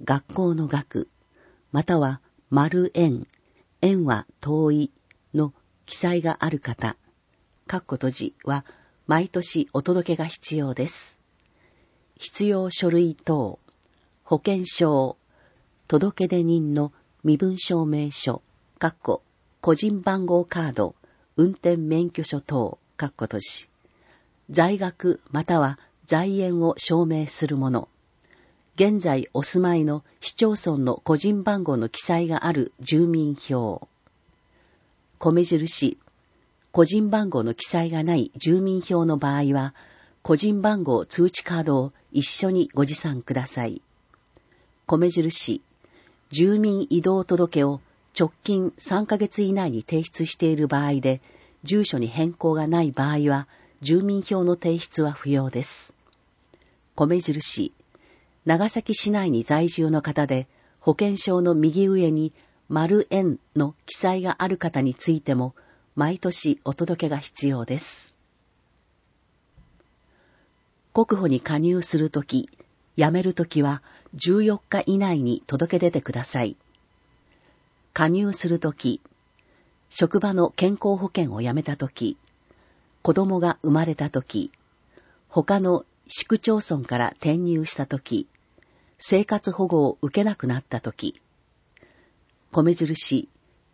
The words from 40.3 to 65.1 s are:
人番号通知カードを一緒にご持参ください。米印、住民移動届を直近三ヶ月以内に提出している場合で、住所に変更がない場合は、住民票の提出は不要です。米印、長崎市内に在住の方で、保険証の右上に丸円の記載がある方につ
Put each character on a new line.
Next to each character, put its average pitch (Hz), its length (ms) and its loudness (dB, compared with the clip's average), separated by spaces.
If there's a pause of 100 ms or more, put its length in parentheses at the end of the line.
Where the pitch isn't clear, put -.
人 208 260 0
番 208 220 0
号 120 220 0
通 180 260 2
知 - 120 -6
カ 170 160 -4
ー 160 40 -2
ド 147 140 2
を 131 160 -2 (180)
一 139 120 0
緒 - 280 -2
に 185 220 2
ご 139 120 2
持 147 100 -6
参 139 260 -4
く - 120 -6
だ 127 140 -4
さ 120 180 -6
い。 - 160 -8 (1040)
米 175 240 4
印、 165 520 -2 (680)
住 190 300 2
民 202 300 0
移 170 120 2
動 185 220 2
届 170 400 2
を 139 180 0 (360)
直 165 140 2 (120)
近 190 340 0
三 202 280 -2
ヶ 208 120 0
月 208 240 -2
以 190 120 0
内 190 180 -2
に 113 120 -4
提 160 200 -2
出 160 220 -6
し - 100 -8
て 170 120 0
い 160 80 2
る 147 120 0
場 143 180 0
合 143 100 0
で、 131 260 0 (420)
住 202 200 2
所 170 140 -4
に 120 100 -2
変 160 260 -2
更 165 200 0
が 156 140 -2
な 170 140 2
い 151 100 0
場 135 200 -2
合 151 80 0 (100)
は、 139 180 0 (340)
住 160 220 2
民 202 180 0
票 185 220 -2
の 175 120 2
提 170 240 -2
出 - 220 -6
は 147 100 2
不 139 180 -8
要 135 200 2
で 123 140 -6
す。 - 300 -12 (1000)
米 160 240 2
印、 151 540 -4 (720)
長 165 240 2
崎 220 240 -4
市 208 180 -2
内 196 200 0
に 117 120 0
在 156 260 2
住 160 200 -2
の 156 120 2
方 147 260 -2
で、 131 200 -2 (320)
保 - 120 2
険 202 260 0
証 180 240 0
の 175 140 4
右 160 320 2
上 185 240 2
に 156 200 -2 (380)
丸 170 400 2
円 190 300 0 (160)
の 147 200 0 (100)
記 - 100 -10
載 185 260 0
が 180 180 -4
あ 190 80 0
る 185 100 -2
方 165 240 -2
に 127 140 0
つ - 160 -2